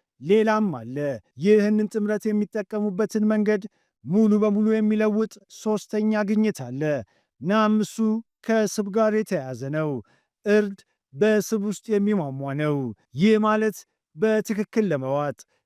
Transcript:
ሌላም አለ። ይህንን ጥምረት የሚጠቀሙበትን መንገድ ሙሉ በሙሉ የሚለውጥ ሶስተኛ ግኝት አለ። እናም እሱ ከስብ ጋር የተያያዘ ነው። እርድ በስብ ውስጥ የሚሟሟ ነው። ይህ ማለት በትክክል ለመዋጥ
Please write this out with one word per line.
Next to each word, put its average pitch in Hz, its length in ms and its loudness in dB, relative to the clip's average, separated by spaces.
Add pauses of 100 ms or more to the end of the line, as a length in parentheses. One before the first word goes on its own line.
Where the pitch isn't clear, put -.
(220)
ሌላም 214 520 2
አለ። 120 240 -8 (400)
ይህንን 208 520 4
ጥምረት 208 360 -4
የሚጠቀሙበትን 208 1000 -2
መንገድ 214 360 0 (420)
ሙሉ 208 340 4
በሙሉ 214 300 2
የሚለውጥ 214 640 0 (220)
ሶስተኛ 214 680 -2
ግኝት 214 380 0
አለ። 127 200 -8 (600)
እናም 214 380 2
እሱ - 160 -4 (460)
ከስብ 214 500 -2
ጋር 214 220 2
የተያያዘ 135 560 -4
ነው። 156 200 -2 (560)
እርድ 208 320 2 (360)
በስብ 214 500 0
ውስጥ 208 240 -6
የሚሟሟ 202 420 0 (260)
ነው። 151 220 0 (380)
ይህ 208 240 4
ማለት 214 380 0 (380)
በትክክል 214 720 0
ለመዋጥ 143 500 -2 (280)